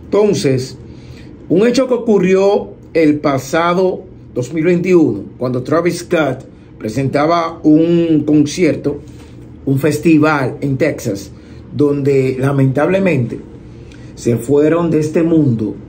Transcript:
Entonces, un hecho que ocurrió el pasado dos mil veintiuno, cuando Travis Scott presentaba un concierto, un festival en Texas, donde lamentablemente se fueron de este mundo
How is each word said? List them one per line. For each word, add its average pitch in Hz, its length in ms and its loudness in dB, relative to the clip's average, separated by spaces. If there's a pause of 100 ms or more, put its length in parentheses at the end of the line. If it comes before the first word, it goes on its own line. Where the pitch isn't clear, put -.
Entonces, 170 720 0 (720)
un 185 180 2
hecho 247 220 2
que 247 60 2
ocurrió 196 760 2 (200)
el 151 260 2
pasado 170 880 -2 (300)
dos 123 180 -6
mil 156 120 -2
veintiuno, 170 580 2 (160)
cuando 127 240 -4
Travis 170 380 -2
Scott 143 440 -2 (340)
presentaba 147 840 -2
un 165 640 4
concierto, 151 760 0 (640)
un 135 140 0
festival 151 840 2
en 139 160 -4
Texas, 123 540 -4 (440)
donde 139 640 0
lamentablemente 139 1000 0 (760)
se 117 200 -2
fueron 156 540 0
de 151 100 0
este 165 220 -2
mundo 123 540 0 (120)